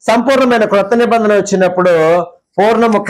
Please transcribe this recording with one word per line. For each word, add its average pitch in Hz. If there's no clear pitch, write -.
సంపూర్ణమైన 240
క్రొత్త 196
నిబంధన 226
వచ్చినప్పుడు 180
పూర్ణము 220